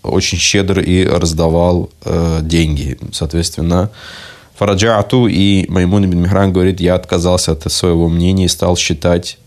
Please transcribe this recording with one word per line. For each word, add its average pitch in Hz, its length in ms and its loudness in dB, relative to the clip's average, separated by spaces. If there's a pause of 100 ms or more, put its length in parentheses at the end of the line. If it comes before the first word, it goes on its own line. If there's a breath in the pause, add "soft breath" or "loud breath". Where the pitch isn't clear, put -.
очень 92 380 -2
щедр 95 400 0
и 90 260 2
раздавал, 85 840 0 (140)
э, 82 360 -2
деньги. 78 560 -2 (140)
Соответственно, 85 800 -2 (640 loud breath)
"Фараджаату", 104 720 2
и 98 420 2
Маймун 92 360 2
ибн 90 120 0
Михран 95 340 2
говорит: 90 300 0
"Я 87 140 2
отказался 90 560 0
от 78 200 -4
своего 85 380 0
мнения 90 360 2
и - 20 0
стал 87 300 0
считать 87 680 -2